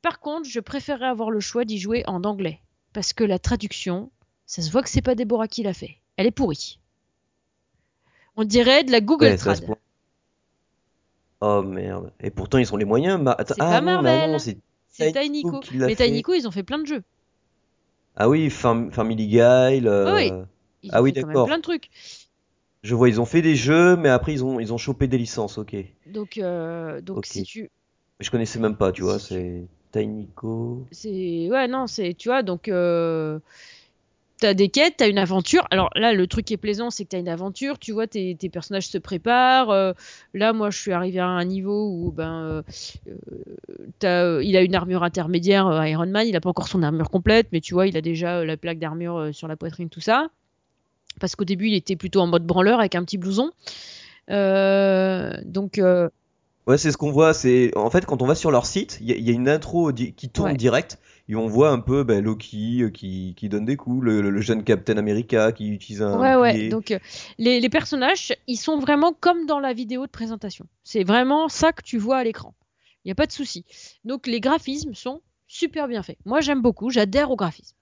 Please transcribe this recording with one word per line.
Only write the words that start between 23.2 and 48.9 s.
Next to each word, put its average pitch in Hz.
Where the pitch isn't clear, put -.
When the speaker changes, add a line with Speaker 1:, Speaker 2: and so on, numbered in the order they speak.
Speaker 2:
ont 120
fait 165
des 160
jeux, 165
mais 156
après, 131
ils 131
ont, 131
ils 113
ont 117
chopé 135
des 127
licences, 113
ok. -
Speaker 1:
Donc, 208
euh, 165
donc 185
Speaker 2:
Ok. -
Speaker 1:
si 98
tu -
Speaker 2:
Je 101
connaissais 113
même 107
pas, 95
tu 92
vois, 98
Speaker 1:
si -
tu 95
Speaker 2:
c'est 90
Tiny 107
Co. 117
Speaker 1:
C'est, 175
ouais, 262
non, 254
c'est, 175
tu -
vois, 262
donc, 180
euh... 165
t'as 202
des 196
quêtes, 311
t'as 233
une 202
aventure. 190
Alors 185
là, 220
le 185
truc 226
qui 220
est 196
plaisant, 214
c'est 208
que -
t'as 190
une 180
aventure, 190
tu -
vois, 220
tes, 185
tes 190
personnages 185
se -
préparent. 247
Euh... 190
Là, 214
moi, 214
je -
suis 202
arrivée 180
à 180
un 180
niveau 196
où, 170
ben, 160
euh, 156
euh, -
t'as, 180
euh, 160
il 190
a 185
une 175
armure 175
intermédiaire, 180
euh, 160
Iron 160
Man, 208
il 190
a 160
pas 180
encore -
son 180
armure 156
complète, 214
mais 170
tu -
vois, 185
il 170
a 160
déjà, 170
euh, 165
la 156
plaque 165
d'armure, 170